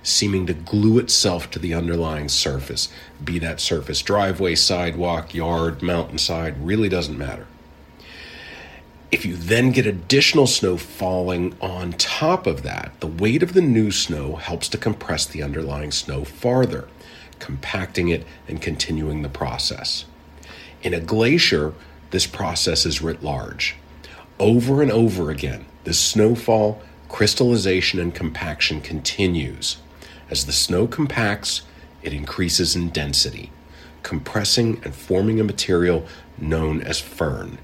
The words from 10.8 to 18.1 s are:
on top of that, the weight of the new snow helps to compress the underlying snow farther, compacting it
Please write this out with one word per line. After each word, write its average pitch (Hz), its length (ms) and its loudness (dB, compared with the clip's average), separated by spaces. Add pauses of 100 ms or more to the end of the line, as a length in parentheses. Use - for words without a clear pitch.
on 90 320 -6
top 156 560 0
of 69 160 -2
that, - 340 -8
the 76 80 -8
weight 107 380 2
of 175 80 -4
the 185 100 8
new 110 300 4
snow 76 420 -2
helps 82 360 -6
to - 80 -4
compress - 460 -2
the 78 180 -6
underlying 73 500 -4
snow 71 320 -4
farther, - 640 0 (500)
compacting 87 680 -4
it 82 180 0 (220)